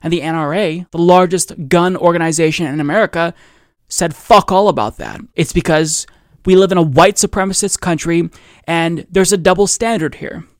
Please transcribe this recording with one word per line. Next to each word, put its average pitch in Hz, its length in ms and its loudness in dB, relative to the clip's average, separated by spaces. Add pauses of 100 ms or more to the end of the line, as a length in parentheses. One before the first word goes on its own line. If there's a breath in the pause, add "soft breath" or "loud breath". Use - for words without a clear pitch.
and 165 100 -4
the 170 100 -2
N 160 140 -4
R 151 180 -4
A, 175 380 -4
the 170 60 -10
largest 175 680 2
gun 175 300 2
organization 165 680 0
in 143 140 -4
America, 170 540 -2 (560 soft breath)
said 165 260 -4
fuck - 380 2
all 196 160 4
about 113 300 -2
that? 53 200 -14 (160)
It's - 160 -2
because 160 560 -2 (380 soft breath)
we 185 100 4
live 185 160 4
in 190 60 0
a 175 40 4
white 165 340 4
supremacist 196 680 -4
country 170 480 -2 (360 soft breath)
and 165 460 -2
there's 190 220 2
a 202 40 2
double 185 300 2
standard 220 480 -2
here. - 300 -14 (140)